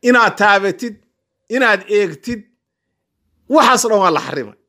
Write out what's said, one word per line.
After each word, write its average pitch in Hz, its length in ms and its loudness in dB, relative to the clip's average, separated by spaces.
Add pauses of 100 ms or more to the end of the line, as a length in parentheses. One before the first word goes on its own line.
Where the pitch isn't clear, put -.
inaad 240 340 2
taabatid, 202 580 0 (560)
inaad 226 380 0
eegtid, 208 520 -4 (1080)
waxaas 262 340 2
oo 233 60 -4
dhan 208 100 2
waa 185 100 2
la 147 100 -2
xarimay. 131 340 -10 (140)